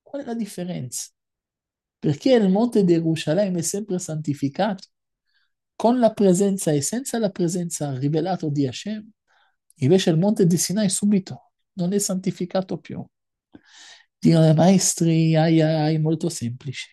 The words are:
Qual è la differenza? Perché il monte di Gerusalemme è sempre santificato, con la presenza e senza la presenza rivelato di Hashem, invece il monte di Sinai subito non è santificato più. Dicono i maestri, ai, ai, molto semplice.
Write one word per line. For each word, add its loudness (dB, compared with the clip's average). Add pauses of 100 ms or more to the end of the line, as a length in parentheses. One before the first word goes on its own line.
Qual -14
è -12
la -8
differenza? -10 (880)
Perché 0
il 4
monte 2
di 4
Gerusalemme 0
è -4
sempre -4
santificato, -4 (880)
con 2
la 4
presenza 2
e 0
senza -6
la 0
presenza -4
rivelato -2
di -2
Hashem, -10 (720)
invece 4
il 2
monte 2
di 4
Sinai -2
subito -2 (220)
non -4
è 0
santificato -4
più. -12 (1120)
Dicono 6
i 6
maestri, 4
ai, 4
ai, 0
molto -2
semplice. -10